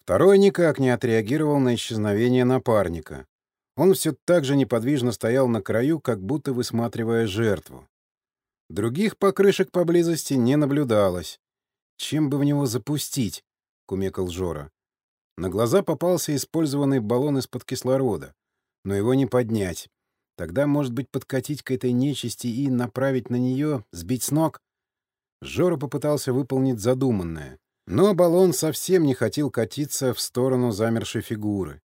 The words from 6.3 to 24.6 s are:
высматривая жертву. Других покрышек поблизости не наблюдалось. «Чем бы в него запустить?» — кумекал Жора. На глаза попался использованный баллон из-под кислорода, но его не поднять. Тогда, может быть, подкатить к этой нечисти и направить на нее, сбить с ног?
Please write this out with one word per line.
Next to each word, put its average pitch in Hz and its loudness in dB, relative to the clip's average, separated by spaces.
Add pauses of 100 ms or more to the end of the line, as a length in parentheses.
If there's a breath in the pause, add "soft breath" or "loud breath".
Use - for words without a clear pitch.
высматривая 117 -2
жертву. 95 -2 (800)
Других 120 -2
покрышек 196 2
поблизости 170 0
не 127 4
наблюдалось. 113 0 (560)
«Чем 147 -2
бы 143 -2
в 139 0
него 143 2
запустить?» — 123 -4 (420)
кумекал 95 -4
Жора. 82 -6 (680)
На 90 -4
глаза 117 0
попался 165 -2
использованный 139 0
баллон 127 0
из-под 123 -8
кислорода, 127 -2 (500)
но 98 -4
его 107 2
не 135 2
поднять. 107 -2 (480)
Тогда, 90 -2
может 143 0
быть, 123 -8
подкатить 135 -6
к - -10
этой 127 -2
нечисти 123 -2
и 127 -2
направить 127 -2
на 120 -2
нее, 131 -2
сбить 92 -6
с - -4
ног? 151 0 (840)